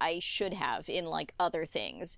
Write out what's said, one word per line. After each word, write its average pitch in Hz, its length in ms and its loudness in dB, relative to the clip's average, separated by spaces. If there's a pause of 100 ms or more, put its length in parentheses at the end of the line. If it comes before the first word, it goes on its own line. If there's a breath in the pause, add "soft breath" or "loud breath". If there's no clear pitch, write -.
I 165 180 4
should 185 360 0
have 131 340 0
in, 170 160 0
like, 160 340 -2
other 170 260 2
things, 104 520 -4